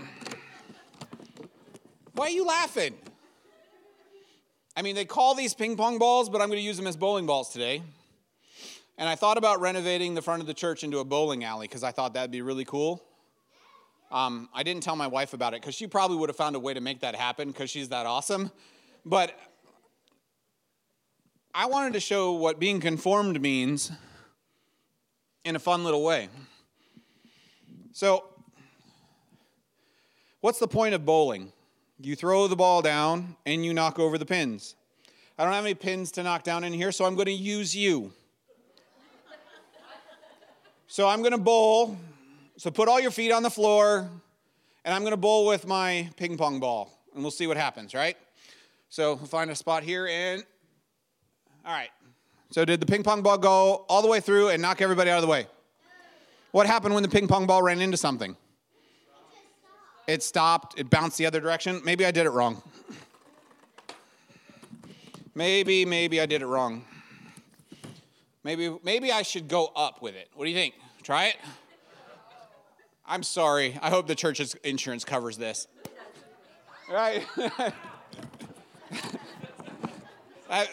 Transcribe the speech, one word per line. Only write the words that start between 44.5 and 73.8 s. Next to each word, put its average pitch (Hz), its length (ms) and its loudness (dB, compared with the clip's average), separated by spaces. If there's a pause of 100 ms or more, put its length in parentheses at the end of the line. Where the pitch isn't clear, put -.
and 170 100 0
I'm 196 80 0
gonna 214 140 0
bowl 208 280 4
with 202 220 2
my 180 500 0
ping 175 200 -6
pong 143 240 0
ball, 117 360 -4 (160)
and 139 100 -12
we'll 147 100 -6
see 165 160 -4
what 151 80 0
happens, 123 380 -4
right? 156 220 -2 (760)
So 151 240 0
we'll 139 120 -12
find 160 240 -2
a 147 60 -8
spot 160 260 -2
here, 180 240 -6
and 180 400 -6 (1160)
all 170 80 -6
right. 135 180 -6 (600)
So 165 140 2
did 165 140 2
the 156 80 -4
ping 202 160 0
pong 208 200 2
ball 202 160 6
go 190 500 4
all 196 140 4
the 220 60 4
way 220 120 4
through 202 300 4
and 165 120 0
knock 180 180 0
everybody 185 300 4
out 175 60 4
of 170 60 4
the 160 60 2
way? 135 200 2 (1040)
What 202 160 6
happened 208 260 2
when 208 80 4
the 196 60 0
ping 202 180 4
pong 190 220 4
ball 185 120 6
ran 175 200 4
into 185 160 2
something? 113 400 -2 (1700)
It 156 160 -2
stopped. 165 560 2
It 135 120 -6
bounced 160 280 2
the 160 80 2
other 160 140 0
direction. 165 440 -4
Maybe 180 220 2
I 180 60 2
did 165 120 2
it 156 60 4
wrong. 120 320 0 (2750)
Maybe, 190 500 4
maybe 170 360 2
I 156 60 2
did 147 160 0
it 131 40 -4
wrong. 123 380 -2 (1600)
Maybe, 165 400 -4
maybe 240 260 0
I 220 120 2
should 165 260 -8
go 165 260 2
up 147 260 -2
with 107 140 -10
it. 92 200 -18
What 147 100 -10
do 160 80 -2
you 170 40 -2
think? 165 200 -2 (260)
Try 156 260 0
it? 214 80 -2 (1700)
I'm 180 160 -4
sorry. 143 600 2